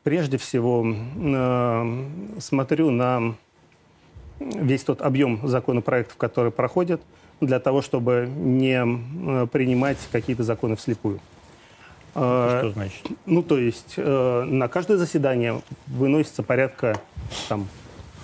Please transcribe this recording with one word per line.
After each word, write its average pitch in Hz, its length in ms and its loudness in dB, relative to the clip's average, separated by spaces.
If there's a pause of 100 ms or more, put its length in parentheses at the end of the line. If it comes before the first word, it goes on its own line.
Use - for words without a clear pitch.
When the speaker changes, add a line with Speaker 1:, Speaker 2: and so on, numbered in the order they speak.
Speaker 1:
прежде 143 340 0
всего, 120 500 0
э, 123 1160 0 (360)
смотрю 147 520 0
на 120 440 2 (1040)
весь 190 440 -2
тот - 180 -2
объем 131 460 0
законопроектов, 123 680 0
которые 117 340 0
проходят, 170 500 0 (400)
для 131 180 2
того, 135 220 2
чтобы 123 460 0
не, 131 560 2
э, 127 640 -2
принимать 131 500 2 (140)
какие-то 120 320 -2
законы 113 320 0
вслепую. 104 440 -4 (920)
Speaker 2:
Это 123 420 2
Speaker 1:
Э, 127 40 0
Speaker 2:
что 113 120 0
значит? 98 360 -8 (180)
Speaker 1:
ну, 170 180 2
то 165 140 2
есть, 120 400 -2
э, 127 480 2
на 131 240 0
каждое 185 280 2
заседание 127 640 0 (260)
выносится 135 560 0
порядка, 123 540 0 (520)
там, 101 180 -4 (560)